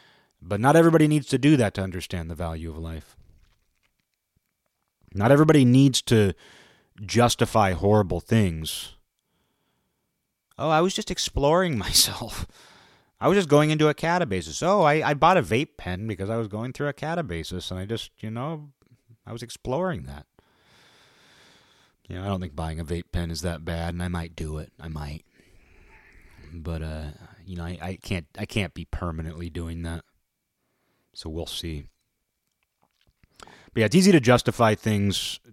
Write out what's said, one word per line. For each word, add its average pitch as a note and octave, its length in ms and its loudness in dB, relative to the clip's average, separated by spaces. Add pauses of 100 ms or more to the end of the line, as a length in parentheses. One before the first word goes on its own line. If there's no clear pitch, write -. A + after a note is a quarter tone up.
(400)
But F#2+ 180 -6
not C3 160 4
everybody D#3+ 320 6
needs D3+ 220 2
to C3 100 0
do C#3+ 200 6
that G#2 160 2
to G2 80 -4
understand F2 480 -8
the E2+ 40 -8
value E2 360 -8
of D#2 80 -12
life. D#2+ 360 -12 (2000)
Not G2+ 180 2
everybody D3+ 360 8
needs C3 360 6
to G#2 300 4 (720)
justify A2 680 2
horrible F2+ 480 2
things. E2+ 760 -2 (1600)
"Oh, D3+ 140 -4
I D#3+ 100 4
was F#3 140 0
just - 160 -6
exploring D#3+ 680 0
<laughs> F#2+ 80 -4
myself. - 600 -2 (720)
I - 60 0
was F3+ 100 4
just F#3 120 2
going D3+ 220 6
into D3+ 180 4
a D3 60 0
catabasis. A2 680 -2
Oh, F#3+ 200 2
I, D3 280 2
I D3+ 40 0
bought E3 220 4
a D#3 60 4
vape A2 340 -2
pen F#2 300 -8
because G2 240 -6
I A2+ 60 -2
was A2+ 100 -4
going A2 260 -10
through D3 160 -6
a C#3 40 -6
catabasis, F#2 800 -8
and F#2 100 -8
I F#2+ 60 -8
just, A2 240 -8 (100)
you A2 100 -10
know, C#3+ 400 -10 (560)
I A2+ 60 -14
was A#2 100 -12
exploring B2+ 640 -6
that." C#2+ 220 -16 (1800)
You F2+ 80 -12
know, F#2 80 -10
I G2+ 40 -4
don't F#2+ 120 -2
think D#2+ 140 -10
buying D#2+ 240 -6
a E2 60 -8
vape E2+ 260 -8
pen E2+ 220 -4
is D#2+ 80 -8
that E2+ 240 -6
bad, E2+ 300 -6
and F2 80 -6
I F2+ 60 -4
might E2+ 280 -8
do D2+ 220 -8
it. D#2 200 -14
I D#2+ 100 -16
might. D2+ 360 -12 (1300)
But, D#2+ 300 -6
uh, D#2 240 -8 (380)
you F#2 120 -12
know, E2+ 80 -8
I, F2 180 -8
I F#2 180 -10
can't, F2 260 -8 (120)
I G#2 80 -8
can't F#2+ 280 -6
be E2+ 100 -12
permanently E2 640 -8
doing E2+ 320 -10
that. E2 220 -10 (1080)
So - 160 -12
we'll D#2+ 160 -6
see. D2+ 400 -10 (1500)
But - 400 -8
yeah, A2 60 4
it's C#3+ 100 2
easy F#3+ 160 8
to D#3 80 8
justify A#2 560 4
things G2+ 640 -2 (120)